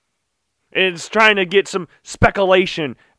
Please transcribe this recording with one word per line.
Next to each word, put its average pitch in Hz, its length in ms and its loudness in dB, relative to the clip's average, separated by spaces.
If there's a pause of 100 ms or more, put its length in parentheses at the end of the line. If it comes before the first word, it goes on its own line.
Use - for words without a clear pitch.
(720)
It's 180 380 -4
trying 214 280 2
to 196 100 -2
get 196 200 0
some 185 220 -8 (140)
speculation 185 920 0 (220)